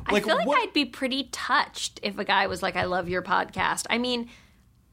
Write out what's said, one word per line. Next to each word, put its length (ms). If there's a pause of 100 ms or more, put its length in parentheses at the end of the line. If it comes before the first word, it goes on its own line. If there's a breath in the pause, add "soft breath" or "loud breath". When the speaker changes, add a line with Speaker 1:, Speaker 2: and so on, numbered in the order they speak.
Speaker 1:
I 80
Speaker 2:
like, 120
Speaker 1:
feel 100
like 120
Speaker 2:
what 140
Speaker 1:
I'd 120
be 120
pretty 460
touched 720
if 140
a 80
guy 220
was 140
like, 140
"I 100
love 220
your 140
podcast." 680
I 80
mean, 320 (640 loud breath)